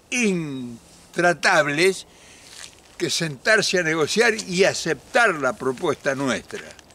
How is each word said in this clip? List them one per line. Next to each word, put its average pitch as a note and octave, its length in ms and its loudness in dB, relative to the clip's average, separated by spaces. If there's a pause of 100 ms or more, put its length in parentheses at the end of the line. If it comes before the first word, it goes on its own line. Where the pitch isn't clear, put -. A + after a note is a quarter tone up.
(100)
intratables E3+ 2000 0 (920)
que D#3+ 140 -4
sentarse F3+ 680 0
a - 20 2
negociar E3 520 2
y F#3+ 300 0
aceptar F3 720 0
la C3+ 180 -2
propuesta C3 640 -4
nuestra. A#2 480 -4 (320)